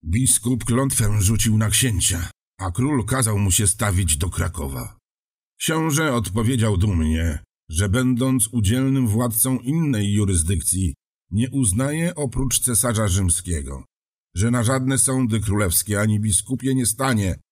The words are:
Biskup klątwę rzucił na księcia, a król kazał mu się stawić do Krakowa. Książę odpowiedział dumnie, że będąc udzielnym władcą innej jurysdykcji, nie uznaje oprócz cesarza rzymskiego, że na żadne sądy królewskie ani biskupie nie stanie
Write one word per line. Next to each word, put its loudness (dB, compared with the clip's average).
Biskup 0
klątwę 0
rzucił 2
na 0
księcia, 0
a -4
król 0
kazał 0
mu 2
się 2
stawić 0
do -2
Krakowa. -6
Książę 0
odpowiedział 0
dumnie, 0
że 0
będąc 2
udzielnym 2
władcą 0
innej 0
jurysdykcji, 0
nie 0
uznaje 0
oprócz -2
cesarza 0
rzymskiego, -2
że 0
na 0
żadne 0
sądy 0
królewskie 0
ani 2
biskupie -2
nie 0
stanie 0